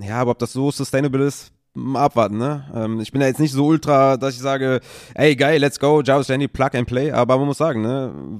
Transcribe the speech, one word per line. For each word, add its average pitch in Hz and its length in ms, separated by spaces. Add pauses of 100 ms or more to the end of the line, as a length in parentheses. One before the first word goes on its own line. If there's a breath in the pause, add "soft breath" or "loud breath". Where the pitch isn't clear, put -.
Ja, 101 180
aber 123 120
ob - 80
das 117 120
so 135 180
sustainable 139 560
ist, - 280 (200)
m, 131 220
abwarten, 117 420
ne? 139 380
Ähm, 113 240
ich 107 140
bin 135 80
da 135 60
jetzt 127 120
nicht 151 140
so 139 120
ultra, 139 520
dass 135 160
ich 120 80
sage, 131 400 (340 loud breath)
"Ey, 147 220
geil, 139 240
let's 143 180
go, 151 220
Jarvis 135 260
Landry, 135 220
Plug 135 240
and 123 160
Play", 127 240
aber 120 240
man 135 100
muss 143 100
sagen, 147 260
ne, 123 300 (260)